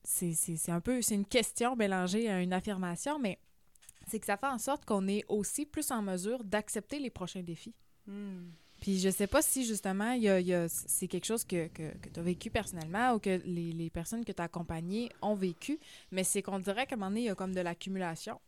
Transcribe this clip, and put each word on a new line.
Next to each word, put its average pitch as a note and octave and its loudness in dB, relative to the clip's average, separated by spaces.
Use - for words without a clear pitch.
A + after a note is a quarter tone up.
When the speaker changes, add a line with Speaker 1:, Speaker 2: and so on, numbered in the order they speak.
Speaker 1:
c'est, E3+ 0
c'est, E3 0
c'est - -2
un E3+ 2
peu, B3 2
c'est A3+ 2
une G3+ 2
question A#3+ 2
mélangée G3 2
à F#3 2
une F3+ 2
affirmation, F#3 0
mais A3 0
c'est A3 -4
que - -6
ça G3+ 2
fait - -2
en C4 0
sorte C#4 -2
qu'on G3 2
est G3+ 2
aussi G#3+ 0
plus - -2
en A#3+ 2
mesure G3+ -2
d'accepter G#3 -2
les C4 -2
prochains F#3 -8
défis. E3+ -10
Speaker 2:
Hmm. G3 -8
Speaker 1:
Puis F#3+ 2
je F#3+ 6
sais G3+ 2
pas C#4 6
si C4 2
justement, G#3 0
il B3+ 2
y G#3+ 6
a, F#3+ 8
il F3+ 0
y F3+ 4
a, F3 4
c'est - -2
quelque F3+ -2
chose A3+ 0
que, E3+ 0
que, D#3+ -8
que - -14
t'as E3 -8
vécu F3 0
personnellement G3 0
ou A3 4
que F#3+ 2
les, E3+ -2
les E3 -4
personnes A3+ -4
que G3+ -6
t'as F3 -2
accompagnées E3+ -4
ont G#3+ 2
vécu, F#3+ 0
mais F#3 2
c'est G3 2
qu'on G3 -2
dirait G3+ 0
qu'à - -4
un A#3 -2
moment F#3+ -2
donné, G#3+ 0
il A#3+ 2
y - 2
a G3 0
comme F#3+ -2
de F#3 2
l'accumulation F3+ -4